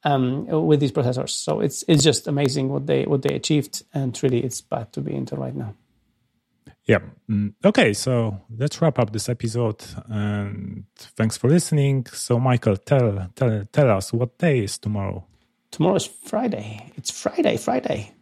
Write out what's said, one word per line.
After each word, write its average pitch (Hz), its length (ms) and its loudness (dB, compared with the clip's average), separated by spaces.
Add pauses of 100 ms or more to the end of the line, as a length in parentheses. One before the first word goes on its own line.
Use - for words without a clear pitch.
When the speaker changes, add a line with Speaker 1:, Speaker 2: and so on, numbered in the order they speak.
Speaker 1:
um, 135 420 0 (200)
with 151 140 6
these 143 120 0
processors. 127 380 0
So - 300 -2
it's, - 280 -2
it's 156 160 6
just 151 240 4
amazing 139 400 0
what 139 180 -2
they, 135 180 2
what 139 180 0
they - 120 0
achieved, - 500 -2 (100)
and 131 280 -4
really, 123 220 2
it's 123 160 -6
bad - 320 -8
to 143 80 -8
be 143 120 -6
Intel 127 260 -6
right 65 160 -6
now. 104 200 -8 (1080)
Speaker 2:
Yeah. 107 160 4 (280)
Mm, 104 260 -2 (100)
okay, 185 300 4
so 113 460 -2 (160)
let's 139 240 -4
wrap 160 180 2
up 107 140 0
this 107 160 -6
episode, 113 540 -2 (260)
and 101 760 -4 (120)
thanks - 400 -2
for - 120 2
listening. 139 640 4
So, - 260 0
Michael, 120 380 2
tell, 101 580 2
tell, 107 380 0
tell 139 180 4
us, 95 220 0
what 120 260 -2
day 139 260 2
is - 140 -6
tomorrow? 98 460 -6 (480)
Speaker 1:
Tomorrow 185 240 2
is - 100 -2
Friday. 113 880 -6
It's - 140 -8
Friday, - 460 -2
Friday. - 640 -4